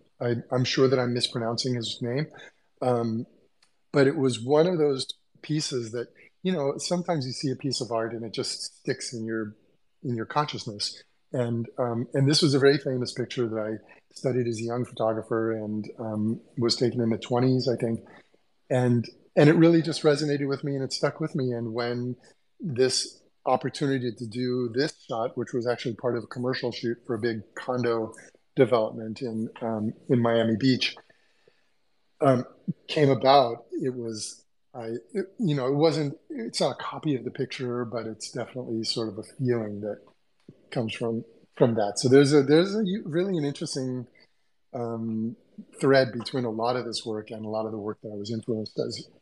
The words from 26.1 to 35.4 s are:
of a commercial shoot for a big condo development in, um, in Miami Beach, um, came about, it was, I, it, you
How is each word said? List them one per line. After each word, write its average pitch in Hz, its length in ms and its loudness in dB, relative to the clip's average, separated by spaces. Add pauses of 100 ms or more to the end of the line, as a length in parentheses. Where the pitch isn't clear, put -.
of 110 60 -6
a - 40 -16
commercial 123 440 -4
shoot 117 260 -4 (100)
for 120 80 -2
a 107 40 -6
big 113 220 -2 (140)
condo 117 580 -2 (420)
development 113 680 2
in, 113 280 -4 (120)
um, 113 320 -2 (160)
in 123 120 4
Miami 117 360 4
Beach, 127 380 2 (1300)
um, 131 240 4 (420)
came 147 220 4
about, 131 640 6
it 143 240 -4
was, 113 480 -8 (320)
I, 113 140 -10 (240)
it, 190 120 -2 (140)
you 160 160 2